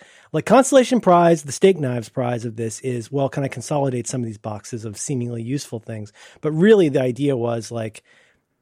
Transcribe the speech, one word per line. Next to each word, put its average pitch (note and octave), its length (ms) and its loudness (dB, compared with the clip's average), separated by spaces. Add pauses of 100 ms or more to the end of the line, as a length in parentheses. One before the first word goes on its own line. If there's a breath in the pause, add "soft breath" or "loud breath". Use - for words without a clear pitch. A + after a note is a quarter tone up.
(320 soft breath)
Like, D#3 140 -2
Constellation B3+ 540 4
Prize, E3+ 440 6
the C3+ 80 -10
steak F#3+ 260 4
knives B2 300 -4
prize A#2+ 360 -4
of A2 120 -10
this A2+ 240 -6
is, B2 300 -8
well, C#3 180 -2
can C#3 160 -4
I C3+ 40 -4
consolidate B2+ 600 -4
some C3 120 -6
of A#2 60 -6
these A2 100 -10
boxes G#2+ 480 -12
of A2 140 -12
seemingly A#2+ 440 -6
useful B2 360 -8
things? A2 340 -12 (280 loud breath)
But D3+ 120 -4
really F#3 360 6
the C3+ 140 0
idea C3 340 -2
was, A#2 340 -4
like, A2+ 320 -10 (580 soft breath)